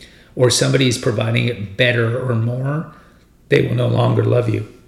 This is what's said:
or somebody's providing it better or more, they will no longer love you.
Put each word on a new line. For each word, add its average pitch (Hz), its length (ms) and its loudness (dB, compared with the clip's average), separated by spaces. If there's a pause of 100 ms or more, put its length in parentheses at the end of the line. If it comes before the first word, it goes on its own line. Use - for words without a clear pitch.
(340)
or 123 160 4
somebody's 131 480 2
providing 117 480 -2
it 101 300 -6
better 120 520 2
or 120 60 -2
more, 131 580 -4 (560)
they 139 180 2
will 120 80 -4
no 120 140 0
longer 117 360 2
love 117 240 2
you. - 180 -4 (220)